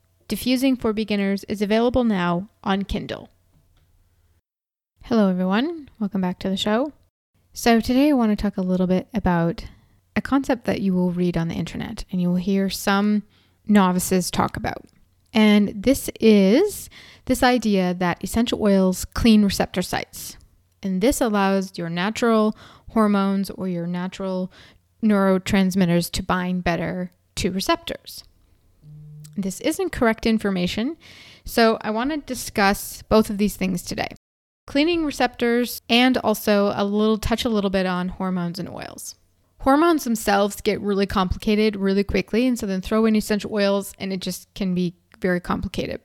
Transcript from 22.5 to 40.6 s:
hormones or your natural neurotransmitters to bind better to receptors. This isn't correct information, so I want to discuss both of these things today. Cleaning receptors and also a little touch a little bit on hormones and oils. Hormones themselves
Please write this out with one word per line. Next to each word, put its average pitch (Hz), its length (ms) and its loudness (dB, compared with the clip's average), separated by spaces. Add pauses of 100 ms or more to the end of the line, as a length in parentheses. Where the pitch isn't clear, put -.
hormones 196 600 0
or - 180 -8
your 170 180 -4
natural 185 640 -6 (540)
neurotransmitters 190 1080 2
to - 140 -6
bind 180 400 -4
better 180 480 -4 (240)
to - 160 -2
receptors. - 720 -6 (1120)
This 190 240 -4
isn't 320 320 -2
correct 226 340 0
information, 214 720 -2 (480)
so 226 360 2
I 214 120 -6
want 233 180 -2
to 320 60 -4
discuss 220 840 -2
both 220 280 4
of 202 80 -6
these 202 160 0
things 185 300 -6
today. - 240 -8 (580)
Cleaning 330 380 0
receptors 240 840 -2
and 247 300 4
also 208 560 2
a 202 100 -2
little 214 340 0
touch - 260 -2
a 262 40 0
little 208 220 0
bit 190 160 0
on 180 220 -2
hormones 180 500 -4
and 180 100 -8
oils. - 460 -14 (480)
Hormones 302 420 4
themselves 208 560 0